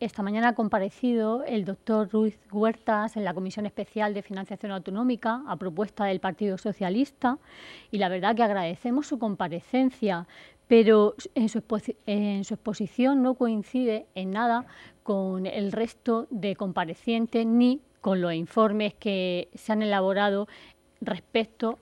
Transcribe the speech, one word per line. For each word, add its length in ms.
esta 200
mañana, 280
ha 40
comparecido 920
el 180
doctor 480
Ruiz 260
Huertas 640
en 80
la 100
Comisión 320
Especial 480
de 80
Financiación 520
Autonómica 760
a 80
propuesta 480
del 160
Partido 380
Socialista 840
y 100
la 100
verdad 260
que 80
agradecemos 640
su 100
comparecencia, 1080
pero 480
en 120
su 120
exposi-, 360
en 380
su 120
exposición 680
no 140
coincide 760
en 180
nada 340
con 420
el 260
resto 580
de 280
comparecientes 880
ni 340
con 180
los 140
informes 600
que 600
se 180
han 120
elaborado 680
respecto 800